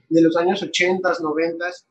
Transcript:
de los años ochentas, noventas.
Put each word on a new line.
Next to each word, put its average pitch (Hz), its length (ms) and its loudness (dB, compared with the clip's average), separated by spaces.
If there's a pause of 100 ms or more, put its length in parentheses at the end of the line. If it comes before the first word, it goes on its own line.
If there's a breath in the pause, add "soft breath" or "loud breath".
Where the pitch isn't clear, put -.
de 165 140 4
los 160 140 4
años 185 260 0
ochentas, 180 580 0
noventas. 165 720 -4